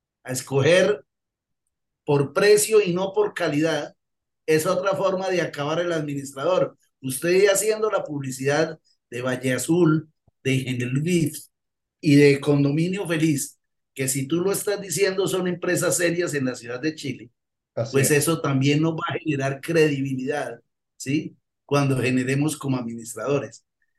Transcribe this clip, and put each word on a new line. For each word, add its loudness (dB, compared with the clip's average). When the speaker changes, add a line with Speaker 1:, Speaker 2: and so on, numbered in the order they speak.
Speaker 1:
a -10
escoger 2
por 0
precio 6
y 0
no -2
por 2
calidad, 0
es 2
otra 0
forma -2
de 0
acabar -4
el -2
administrador. -2
Usted 2
haciendo 0
la -2
publicidad -2
de -10
Valle -2
Azul, 2
de 0
Ingenio -2
Lift -2
y 4
de 8
Condominio 0
Feliz, -2
que -4
si -4
tú -2
lo 0
estás -4
diciendo -2
son -2
empresas -2
serias -2
en -2
la -4
ciudad -10
de -4
Chile, -10
Speaker 2:
Así -4
Speaker 1:
pues 2
Speaker 2:
es. 6
Speaker 1:
eso 2
también 2
nos 2
va -6
a -6
generar -2
credibilidad, 0
¿sí? -6
Cuando 0
generemos 0
como -4
administradores. -6